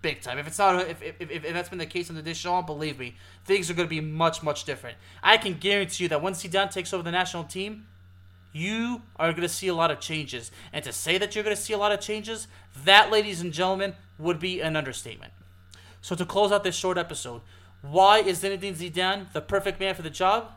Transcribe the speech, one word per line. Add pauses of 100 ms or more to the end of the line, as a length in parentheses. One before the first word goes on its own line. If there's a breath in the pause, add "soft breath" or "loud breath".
Big
time.
If
it's
not,
if,
if,
if,
if
that's
been
the
case
under
Deschamps,
believe
me, (300 loud breath)
things
are
gonna
be
much,
much
different. (240 loud breath)
I
can
guarantee
you
that
when
Zidane
takes
over
the
national
team, (640)
you (140)
are
gonna
see
a
lot
of
changes. (220 loud breath)
And
to
say
that
you're
gonna
see
a
lot
of
changes, (380 loud breath)
that,
ladies
and
gentlemen, (240)
would
be
an
understatement. (720 loud breath)
So
to
close
out
this
short
episode, (400 soft breath)
why
is
Zinedine
Zidane
the
perfect
man
for
the
job?